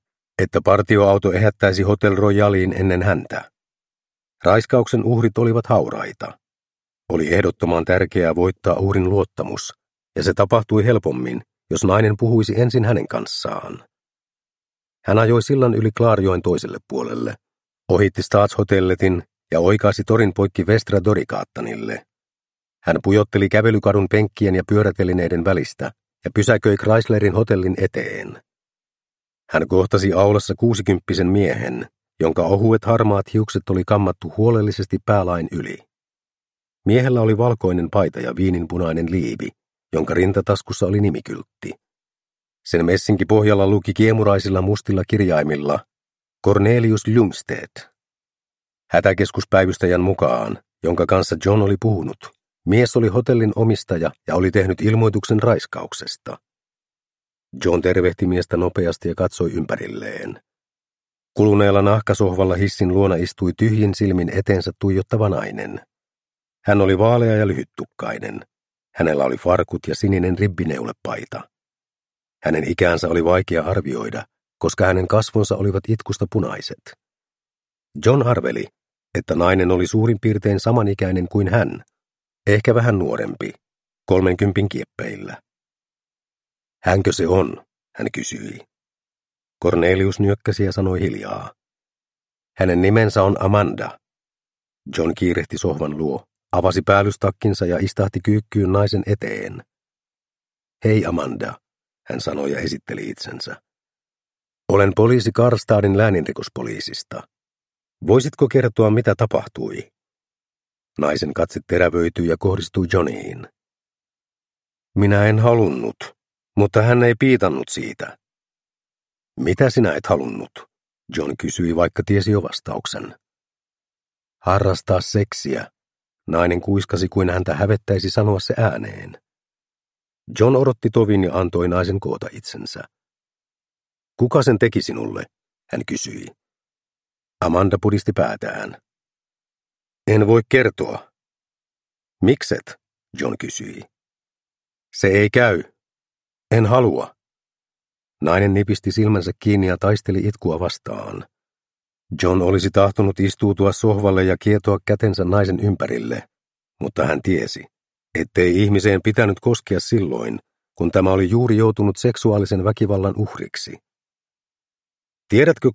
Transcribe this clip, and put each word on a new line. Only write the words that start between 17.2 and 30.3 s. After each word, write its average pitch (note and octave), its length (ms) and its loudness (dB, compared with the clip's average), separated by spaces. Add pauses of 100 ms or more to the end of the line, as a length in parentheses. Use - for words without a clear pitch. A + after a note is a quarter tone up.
ohitti F#2+ 340 2
Staats-hotelletin F#2+ 1000 2 (280)
ja D#2+ 80 2
oikaisi G2+ 440 2
torin A2 300 2
poikki G2 340 -2
Vestra G2+ 360 0
Dorikaattanille. A1 1040 -6 (800)
Hän - 200 0
pujotteli G2+ 460 2
kävelykadun G#2 600 2
penkkien G#2 460 0
ja F#2 120 0
pyörätelineiden F2+ 800 0
välistä - 460 -2 (340)
ja - 100 -8
pysäköi G#2 420 2
Chryslerin G#2 560 2
hotellin F#2+ 440 0
eteen. - 640 -6 (1080)
Hän D#2+ 160 0
kohtasi F#2+ 460 2
aulassa G2+ 440 2